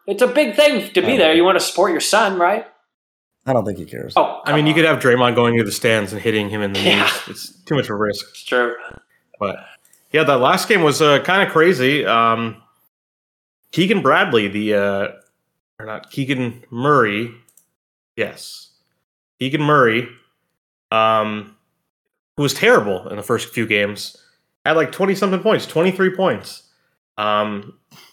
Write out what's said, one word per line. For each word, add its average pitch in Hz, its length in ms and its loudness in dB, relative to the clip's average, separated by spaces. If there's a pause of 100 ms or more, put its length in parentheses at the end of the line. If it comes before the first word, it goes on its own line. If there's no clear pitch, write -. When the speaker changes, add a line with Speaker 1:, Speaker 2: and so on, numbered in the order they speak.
Speaker 1:
It's 202 140 -2
a 247 60 4
big 277 280 0
thing 294 380 2
to 175 80 0
be 247 120 0
Speaker 2:
I 262 40 0
Speaker 1:
there. 170 100 6
Speaker 2:
don't 160 100 4
Speaker 1:
You 170 60 6
wanna 185 160 4
support 190 320 0
your 156 80 -2
son, 202 400 0
right? 196 260 0 (800)
Speaker 2:
I 131 80 -2
don't 110 120 0
think 98 140 -6
he 82 60 -14
cares. - 300 -12
Speaker 1:
Oh, - 300 0
Speaker 3:
I 147 80 0
mean, 151 80 2
Speaker 1:
come 151 60 2
Speaker 3:
you 156 40 4
Speaker 1:
on. 151 40 2
Speaker 3:
could 160 100 4
have 147 140 2
Draymond 120 360 4
going 117 220 2
to 113 80 4
the 98 80 -6
stands 110 400 -2
and 101 80 -8
hitting 107 280 -2
him 107 120 -6
in 101 120 -4
the 98 60 -4
Speaker 1:
Yeah. 101 240 2
Speaker 3:
knees. - 240 -4
It's - 220 -16 (160)
too 156 100 -4
much 123 100 -2
of - 40 -10
a 107 60 -6
risk. 104 340 -4
Speaker 1:
It's - 140 -20
true. 123 320 -2 (640)
Speaker 3:
But, 95 180 -6 (560)
yeah, 156 100 4
that 139 140 2
last 156 320 2
game 202 140 2
was, 147 180 2
uh, 147 180 4
kinda 185 320 0
crazy. 147 540 2
Um, 113 500 0 (1200)
Keegan 185 280 2
Bradley, 135 460 2
the, 104 280 -4
uh, 101 320 0 (720)
or 107 60 -18
not, 110 240 -14
Keegan 127 600 -6
Murray. 117 600 0 (840)
Yes. - 540 -10 (720)
Keegan 135 220 -4
Murray, 127 460 2 (840)
um, 107 640 0 (840)
who 143 60 -2
was 139 100 0
terrible 107 560 2
in 101 80 -10
the 104 60 -10
first 113 260 -4
few 117 180 -4
games, 104 500 -2 (480)
had, 160 120 2
like, 156 140 0
twenty-something 190 500 -2
points, 151 240 0
twenty-three 185 500 0
points. 135 480 -4 (540)
Um, 104 560 -4 (400)